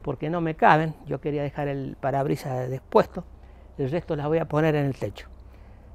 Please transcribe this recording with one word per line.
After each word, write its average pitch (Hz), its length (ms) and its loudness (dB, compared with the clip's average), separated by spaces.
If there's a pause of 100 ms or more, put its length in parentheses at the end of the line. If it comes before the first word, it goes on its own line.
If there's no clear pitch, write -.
porque 147 280 -4
no 170 120 -2
me 160 140 -2
caben. 160 400 6 (100)
Yo 143 160 -6
quería 147 220 -4
dejar 143 260 -4
el 139 300 -6
parabrisas 135 720 -2
dispuesto, - 540 0 (540)
el 135 120 -2
resto 165 260 -4
las 143 120 -4
voy 160 120 2
a 165 100 -2
poner 156 260 4
en 143 100 2
el 135 120 -2
techo. - 300 -8 (680)